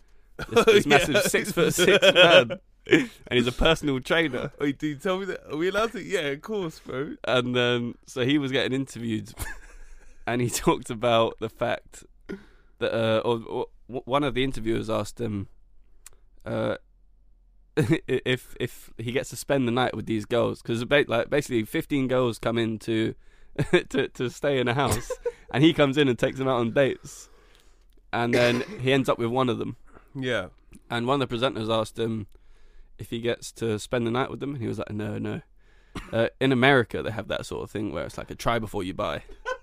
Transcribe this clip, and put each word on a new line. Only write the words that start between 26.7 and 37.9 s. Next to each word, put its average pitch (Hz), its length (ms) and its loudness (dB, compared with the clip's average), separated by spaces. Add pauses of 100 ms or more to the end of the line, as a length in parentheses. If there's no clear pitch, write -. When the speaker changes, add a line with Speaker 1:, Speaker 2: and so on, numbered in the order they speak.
Speaker 1:
dates, - 560 0 (840)
and 117 200 0
then 120 280 4 (180)
he 131 140 2
ends 135 160 2
up - 80 0
with 117 100 -2
one 127 220 2
of 107 80 -2
them. 107 180 -8 (380)
Speaker 2:
Yeah. 123 340 -4 (420)
Speaker 1:
And 117 160 -4
one 139 160 2
of 123 40 0
the 123 80 -6
presenters 113 400 -2
asked 110 240 -2
him 113 280 -4 (720)
if 104 100 -12
he 117 140 -8
gets - 300 -4
to 113 260 -4
spend 120 280 -4
the 113 40 0
night 123 200 -2
with - 100 -10
them, 139 120 -8
and 143 80 -10
he 110 80 -4
was 110 100 -6
like, - 120 -10
"No, 107 260 -6
no." 107 240 -6 (720)
Uh, 113 160 2 (100)
in 135 140 2
America, 123 500 4
they 65 80 -4
have 104 180 -10
that - 180 -6
sort - 160 -8
of - 80 -12
thing 104 220 -6